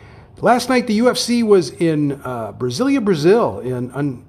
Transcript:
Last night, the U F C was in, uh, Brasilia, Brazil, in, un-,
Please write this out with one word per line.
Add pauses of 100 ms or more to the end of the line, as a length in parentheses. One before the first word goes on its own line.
(420)
Last
night,
the
U
F
C
was
in,
uh,
Brasilia,
Brazil,
in,
un-,